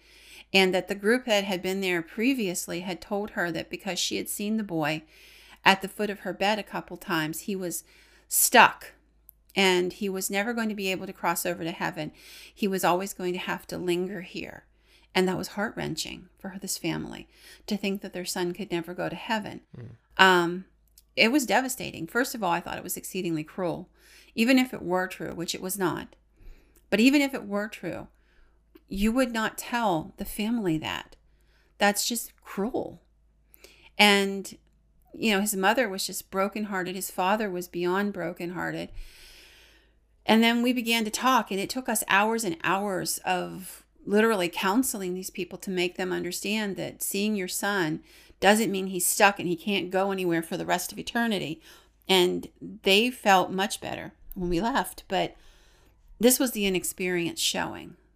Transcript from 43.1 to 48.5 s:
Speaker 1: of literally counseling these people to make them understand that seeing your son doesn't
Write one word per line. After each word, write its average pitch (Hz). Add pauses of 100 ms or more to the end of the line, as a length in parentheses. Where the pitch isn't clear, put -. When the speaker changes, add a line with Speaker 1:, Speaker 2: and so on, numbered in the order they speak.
Speaker 1:
of 180 (220)
literally 202
counseling 196
these 185
people 185
to -
make 180
them 180
understand 190
that -
seeing 208
your 185
son 185 (400)
doesn't 214